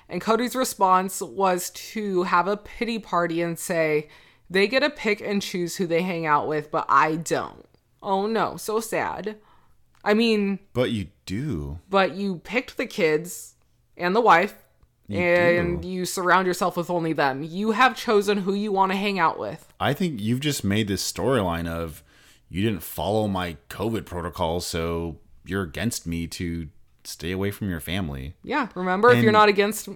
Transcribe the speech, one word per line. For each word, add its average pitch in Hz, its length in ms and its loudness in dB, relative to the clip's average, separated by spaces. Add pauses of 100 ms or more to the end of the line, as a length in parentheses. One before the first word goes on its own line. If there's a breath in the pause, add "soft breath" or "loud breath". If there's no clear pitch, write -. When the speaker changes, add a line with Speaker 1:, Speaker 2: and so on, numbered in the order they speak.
Speaker 1:
And 180 120 -6
Cody's 233 360 0
response 190 640 2
was 180 500 0
to 196 540 -4
have 180 240 2
a 208 80 0
pity 226 420 -6
party 170 440 -2
and 170 160 -4
say, 156 500 0 (400 soft breath)
"They 190 180 2
get 254 140 2
to 294 80 2
pick 214 320 -2
and 202 220 -2
choose 175 340 -4
who 190 100 -2
they 165 160 2
hang 170 220 -4
out 143 240 4
with, 151 220 -4
but 160 180 -2
I 156 280 4
don't." 135 500 -4 (360)
Oh 196 240 0
no, 208 300 -2
so 214 240 -2
sad. 185 560 -4 (680 soft breath)
I 208 120 4
mean, 208 440 2 (140)
Speaker 2:
But 123 180 0
you 101 180 -2 (180)
do. 90 540 -6 (100)
Speaker 1:
But 190 240 2
you 196 300 -4
picked 240 340 -6
the 269 80 -2
kids 165 680 -2 (420)
and 180 200 0
the 240 60 4
wife, 196 320 6 (520)
Speaker 2:
You 196 120 -4
Speaker 1:
and 175 640 4
Speaker 2:
do. 180 60 -8
Speaker 1:
you 180 180 -4
surround 180 400 2
yourself 180 320 0
with 165 120 -4
only 165 220 0
them. 139 300 0
You 190 300 -2
have 240 240 4
chosen 208 420 2
who 196 160 -2
you 208 180 -2
want 190 200 4
to 196 60 0
hang 196 200 -2
out 160 200 2
with. 107 280 -8 (120)
Speaker 2:
I 120 140 2
think 151 280 -2
you've 117 200 0
just 143 240 -2
made 101 240 2
this 98 220 -2
storyline 90 560 0
of, 82 360 -6 (480 soft breath)
"You 90 120 -2
didn't 104 200 -2
follow 104 460 -2
my 90 280 -4 (140)
covid 104 340 -4
protocol, 87 560 -4
so 82 560 -4 (300)
you're 98 160 -4
against 85 440 -6
me 85 200 -4
to 85 420 -6 (360)
stay - 280 -10
away 98 180 -2
from 101 200 -6
your 82 100 -4
family." 76 600 -6
Speaker 1:
Yeah, 254 320 -4
remember, 185 360 2
if 240 80 10
you're 226 100 6
Speaker 2:
And 214 40 6
Speaker 1:
not 214 160 8
against, 202 480 0